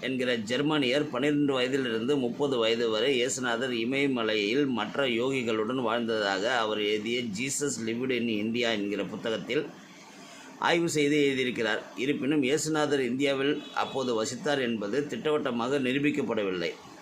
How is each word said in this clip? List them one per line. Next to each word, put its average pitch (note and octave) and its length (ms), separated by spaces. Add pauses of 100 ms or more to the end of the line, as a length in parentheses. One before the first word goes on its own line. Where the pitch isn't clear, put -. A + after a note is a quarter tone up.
என்கிற B2+ 340
ஜெர்மானியர் C3+ 760
பன்னிரெண்டு C#3+ 440
வயதிலிருந்து B2+ 640
முப்பது C3 400
வயது A#2 320
வரை A#2+ 320
இயேசுநாதர் B2+ 500
இமயமலையில் A#2+ 960
மற்ற A#2+ 380
யோகிகளுடன் A#2+ 760
வாழ்ந்ததாக A2 760
அவர் G#2+ 240
எழுதிய G#2+ 400
Jesus B2+ 500 (140)
Lived A#2+ 320
in A#2 100
India A2+ 440
என்கிற G2+ 340
புத்தகத்தில் G#2+ 640 (920)
ஆய்வு E3+ 300
செய்து D3 340
எழுதியிருக்கிறார். B2 580 (140)
இருப்பினும், C#3 480
இயேசுநாதர் D3+ 560
இந்தியாவில் C3+ 640 (100)
அப்போது A2+ 500
வசித்தார் C3+ 380
என்பது A#2 460
திட்டவட்டமாக C3+ 720
நிரூபிக்கப்படவில்லை. A#2 920 (280)